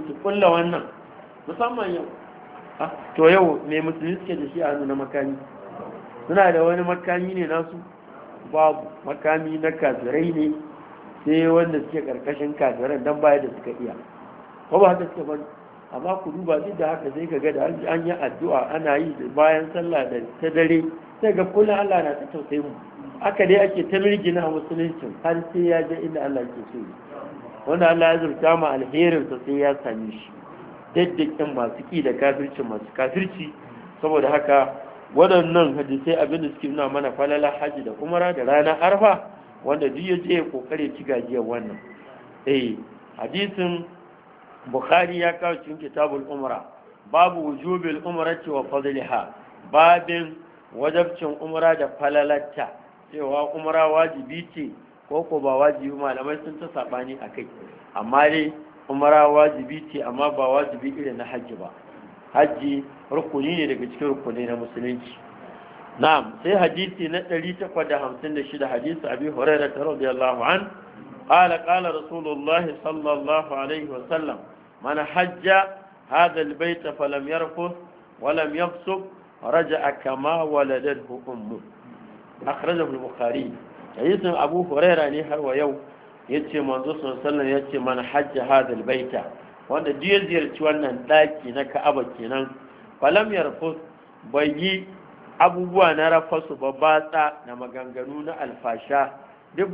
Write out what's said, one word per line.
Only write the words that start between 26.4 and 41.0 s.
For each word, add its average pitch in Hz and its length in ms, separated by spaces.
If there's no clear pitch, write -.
ke 120 160
so. 127 60
Wanda 170 220
Allah 165 260
ya 165 60
zurta 160 360
mu 165 100
alherinsa 135 800
sai 143 120
ya 143 240
same 110 300
shi. - 180
Daddakin 156 600
masu 117 360
ƙi 165 120
da 127 100
kafirci, 139 500
masu 110 220
kafirci. 156 580
Saboda 151 280
haka 143 460
waɗannan 165 600
hadisai 139 440
abin 156 220
da 147 60
suke 143 200
nuna 139 200
mana 139 240
falala 147 380
haji 147 320
da 110 100
umara 175 420
da 127 100
ranar 151 360
Arfa, 196 440
wanda 143 240
duk 135 160
ya 180 120
je 175 180
ya 170 100
kokare 139 520
ci - 60